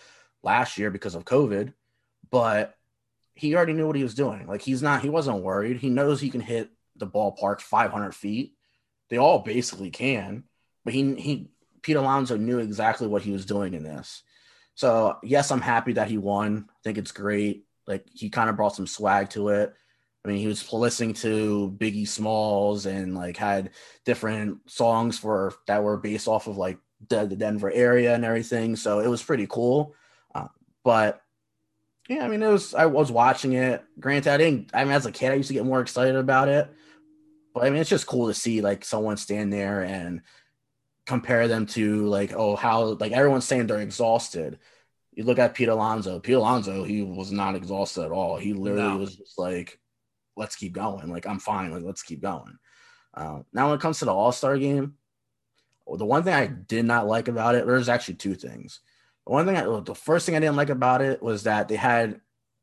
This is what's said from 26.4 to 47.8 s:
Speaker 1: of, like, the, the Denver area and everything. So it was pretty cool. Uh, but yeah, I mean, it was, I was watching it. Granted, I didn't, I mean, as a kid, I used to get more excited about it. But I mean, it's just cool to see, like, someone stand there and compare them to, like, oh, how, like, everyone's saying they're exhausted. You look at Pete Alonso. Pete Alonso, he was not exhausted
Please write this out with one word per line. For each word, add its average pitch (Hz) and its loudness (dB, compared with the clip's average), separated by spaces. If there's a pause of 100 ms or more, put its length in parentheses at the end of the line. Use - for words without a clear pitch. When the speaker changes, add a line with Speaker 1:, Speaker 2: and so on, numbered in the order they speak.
Speaker 1:
of, 104 -8
like, 92 -4 (300)
the, 107 2
the 95 -6
Denver 104 -2
area 120 6
and 117 0
everything. 113 -2
So 104 0
it 110 0
was 120 -2
pretty 110 -2
cool. 127 0 (400)
Uh, - -8 (340)
but 110 4 (840)
yeah, 262 -4
I 247 -2
mean, 214 -2
it 214 2
was, 202 2
I 165 6
was 143 4
watching 127 4
it. 127 0 (160)
Granted, 143 2
I 143 4
didn't, 147 4
I 127 2
mean, 139 2
as 131 2
a 101 -6
kid, 131 0
I 135 2
used 139 0
to 135 -4
get 117 0
more 131 2
excited 131 2
about 135 4
it. 147 2 (840)
But 120 0
I 135 6
mean, 147 2
it's 156 0
just 180 2
cool 120 0
to 107 0
see, 110 0
like, 101 0
someone 107 -2
stand 104 -4
there 101 -2
and 90 -6 (840)
compare 120 2
them 110 0
to, 107 0
like, 101 0
oh, 104 0
how, 113 2
like, 110 -4
everyone's 131 4
saying 120 0
they're 107 0
exhausted. 104 -2 (540)
You 107 -10
look 120 2
at 120 4
Pete 117 0
Alonso. 110 0
Pete 120 0
Alonso, 107 2
he 104 -2
was 95 -8
not 98 -2
exhausted 92 -6